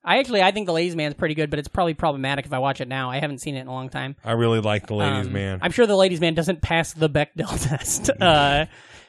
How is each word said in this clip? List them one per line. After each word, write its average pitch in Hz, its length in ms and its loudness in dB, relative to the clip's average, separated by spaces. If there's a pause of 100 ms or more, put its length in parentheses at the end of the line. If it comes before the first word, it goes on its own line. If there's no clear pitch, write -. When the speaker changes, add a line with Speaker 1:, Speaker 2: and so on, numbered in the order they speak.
Speaker 1:
I 190 120 4
actually, 247 240 2
I 190 80 6
think 202 160 -4
The 175 80 -2
Ladies 170 220 0
Man's 151 180 -2
pretty 156 200 -2
good, 151 140 -2
but 147 100 -4
it's 143 100 -8
probably 170 260 0
problematic 143 500 -2
if 143 80 -10
I 131 60 -2
watch 135 240 -2
it 123 60 -6
now. 131 220 -4
I 135 100 -2
haven't 147 200 -4
seen 147 140 -6
it 131 60 -6
in 131 80 -12
a 127 40 -8
long 131 160 -8
time. 135 340 -8
Speaker 2:
I 113 100 -2
really 117 280 4
like 104 280 0
The 110 80 -4
Ladies 104 320 0
Speaker 1:
Um, 95 40 -4
Speaker 2:
Man. 98 300 -4
Speaker 1:
I'm 175 80 0
sure 233 160 4
The 202 100 2
Ladies 185 240 4
Man 165 140 2
doesn't 165 260 -2
pass 165 320 0
the 156 160 0
Bechdel 147 600 -2
<laughs> - 0 -
test. - 420 -2 (100)
Uh, 151 460 4 (420)